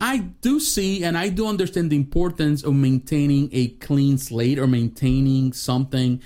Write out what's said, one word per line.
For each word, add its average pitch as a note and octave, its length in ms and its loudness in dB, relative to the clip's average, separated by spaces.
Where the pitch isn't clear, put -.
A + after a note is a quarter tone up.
I B3+ 180 -2
do C4+ 180 0
see, G3 460 -2
and E3+ 140 0
I F#3 100 -2
do G#3+ 180 -2
understand F#3 440 -2
the D3+ 60 2
importance D3+ 680 0
of D3 80 0
maintaining C#3 800 2
a B2 160 0
clean C#3 480 0
slate B2 420 -2
or C3+ 80 0
maintaining C3 840 2
something B2+ 720 -2